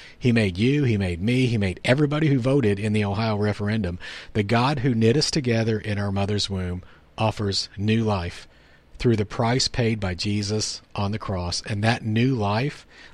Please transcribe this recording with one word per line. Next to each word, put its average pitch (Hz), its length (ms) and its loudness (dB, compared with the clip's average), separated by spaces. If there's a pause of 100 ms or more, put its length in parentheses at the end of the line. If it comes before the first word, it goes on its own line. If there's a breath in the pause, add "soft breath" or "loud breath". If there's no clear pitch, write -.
(180 loud breath)
He 127 140 2
made 104 260 2
you, 135 280 2
he 110 120 2
made 90 240 -2
me, 123 260 2
he 117 100 0
made 95 260 -2
everybody 147 440 2
who 139 120 4
voted 117 400 2
in 107 140 0
the 107 100 2
Ohio 104 320 -2
referendum. 104 640 0 (320 loud breath)
The 107 120 0
God 120 360 2
who 123 160 2
knit 113 220 4
us 151 120 0
together 113 480 0
in 104 200 -4
our 101 140 -2
mother's 98 380 0
womb 90 340 -4 (340 loud breath)
offers 107 600 -2
new 110 260 2
life 95 440 -4 (500 soft breath)
through 120 180 2
the 104 100 0
price 120 420 0
paid 113 320 0
by 92 160 -4
Jesus 104 640 -4 (140)
on 101 160 -2
the 107 80 -6
cross. 90 480 -6
And 104 160 -4
that 113 220 2
new 117 280 2
life 113 540 -2 (260 loud breath)